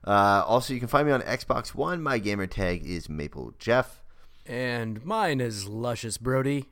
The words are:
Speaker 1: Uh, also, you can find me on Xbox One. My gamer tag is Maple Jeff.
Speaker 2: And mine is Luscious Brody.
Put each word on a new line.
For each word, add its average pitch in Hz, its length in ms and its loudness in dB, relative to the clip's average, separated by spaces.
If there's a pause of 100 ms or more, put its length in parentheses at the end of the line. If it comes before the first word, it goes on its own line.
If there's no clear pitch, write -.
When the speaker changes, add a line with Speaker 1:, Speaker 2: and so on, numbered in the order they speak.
Speaker 1:
Uh, 101 400 6
also, 127 260 4
you 127 60 -4
can 120 100 -4
find 147 200 4
me 143 40 4
on 127 100 4
Xbox 123 520 -4
One. 165 260 -2
My 135 180 0
gamer 101 280 0
tag 87 400 -2
is 82 220 -6
Maple 73 500 -8
Jeff. - 460 0 (420)
Speaker 2:
And 120 580 -4
mine 185 360 2
is 107 260 -2
Luscious 113 500 -4
Brody. 131 540 0